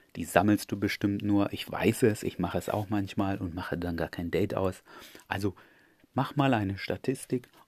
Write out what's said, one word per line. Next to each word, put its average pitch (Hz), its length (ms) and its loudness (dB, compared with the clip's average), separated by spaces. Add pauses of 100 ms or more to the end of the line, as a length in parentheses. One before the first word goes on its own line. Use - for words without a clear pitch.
(160)
die - 100 -6
sammelst 104 460 4
du 104 80 -2
bestimmt 101 420 0
nur. 101 320 2
Ich - 180 -8
weiß 107 320 2
es, 107 200 4
ich 87 160 -4
mache 87 180 -2
es 87 120 -2
auch 104 200 -2
manchmal 101 480 -2
und 92 180 -6
mache 87 220 -4
dann 87 180 -2
gar 80 140 -2
kein 87 220 -6
Date 90 220 2
aus. 95 300 -2 (440)
Also 98 280 -2 (580)
mach 131 220 -2
mal 139 180 4
eine 98 240 0
Statistik - 720 -4 (200)